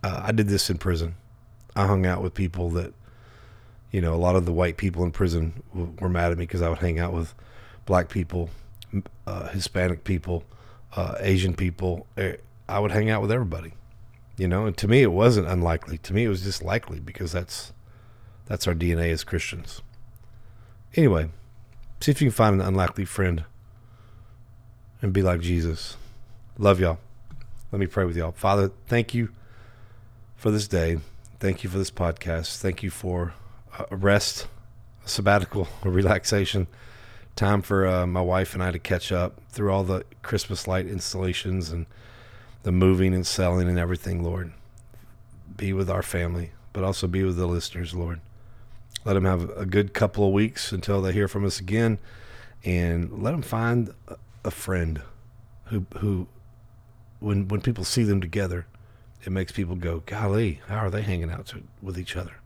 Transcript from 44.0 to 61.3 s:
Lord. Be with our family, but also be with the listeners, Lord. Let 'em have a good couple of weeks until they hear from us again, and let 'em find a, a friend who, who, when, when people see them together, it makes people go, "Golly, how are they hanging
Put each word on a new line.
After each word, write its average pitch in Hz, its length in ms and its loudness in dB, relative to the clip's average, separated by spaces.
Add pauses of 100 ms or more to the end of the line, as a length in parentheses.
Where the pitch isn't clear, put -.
Lord. 85 300 -6 (1040)
Be 98 160 0
with 95 160 0
our 90 120 0
family, 87 500 -2 (200)
but 95 140 -2
also 95 220 -2
be 95 160 2
with 92 120 2
the 90 100 0
listeners, 85 480 -4
Lord. 85 280 -4 (840)
Let 101 100 2
'em 95 100 4
have 90 300 0
a 98 100 -6
good 98 280 2
couple 104 340 2
of 95 60 4
weeks 110 400 0
until 98 280 0
they 95 120 0
hear 101 160 2
from 101 160 -2
us 95 160 -4
again, 107 360 2 (680)
and 87 580 0
let 123 100 0
'em 160 80 -2
find 117 520 0 (160)
a, - 80 -12 (260)
a - 80 -4
friend 82 500 -2 (640)
who, 101 200 -2 (140)
who, 95 280 0 (920)
when, 101 260 0
when 101 140 -2
people 110 240 -2
see - 180 2
them 101 160 4
together, 90 460 -4 (580)
it 98 80 -6
makes 95 220 -2
people 92 240 -4
go, 82 280 -4
"Golly, 104 600 0
how 104 100 -4
are 107 120 -2
they 101 140 -2
hanging 87 280 -2